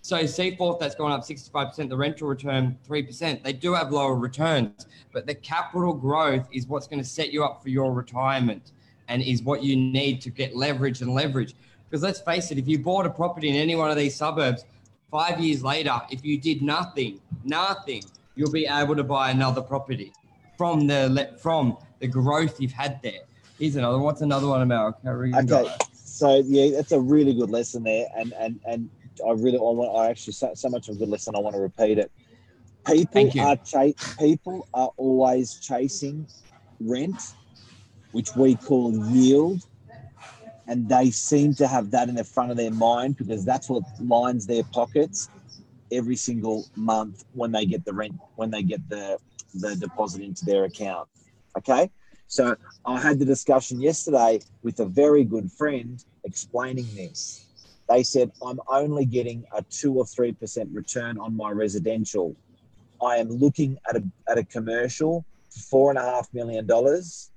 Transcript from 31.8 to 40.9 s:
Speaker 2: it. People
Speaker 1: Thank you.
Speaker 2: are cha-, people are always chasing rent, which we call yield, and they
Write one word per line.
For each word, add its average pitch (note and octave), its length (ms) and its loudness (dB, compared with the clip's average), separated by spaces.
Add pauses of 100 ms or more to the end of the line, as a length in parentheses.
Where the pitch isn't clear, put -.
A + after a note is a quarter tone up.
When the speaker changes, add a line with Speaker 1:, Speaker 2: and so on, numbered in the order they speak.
Speaker 2:
it. G#2 160 0 (760)
People E3 280 4
Speaker 1:
Thank C3+ 200 6
you. C3+ 80 2
Speaker 2:
are C#3+ 140 4
cha-, C#3+ 380 2 (240)
people E3 560 0
are B2+ 240 0
always C3 560 2
chasing C#3 720 -6 (540)
rent, B2+ 520 -4 (800)
which A2+ 240 -4
we C3 200 6
call A#2+ 360 0 (160)
yield, C#3 540 6 (1040)
and A#2+ 220 -2
they B2+ 220 6